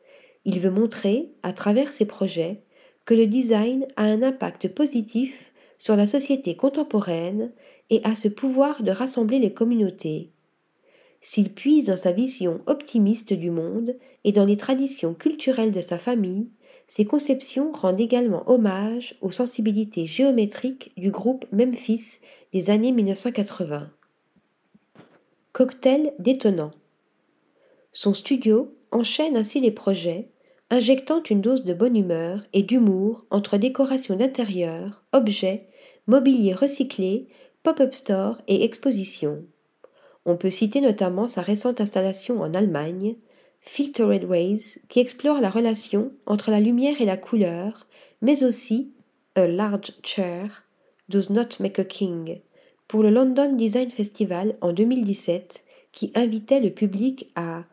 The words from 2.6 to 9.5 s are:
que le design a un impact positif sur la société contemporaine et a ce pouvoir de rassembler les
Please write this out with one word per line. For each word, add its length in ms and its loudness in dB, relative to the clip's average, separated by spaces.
que 100 2
le 100 6
design 680 2
a 80 0
un 180 2
impact 460 -2
positif 840 -4
sur 160 2
la 100 6
société 500 -2
contemporaine 960 -2
et 140 4
a 100 0
ce 140 -4
pouvoir 560 0
de 80 2
rassembler 480 0
les 140 2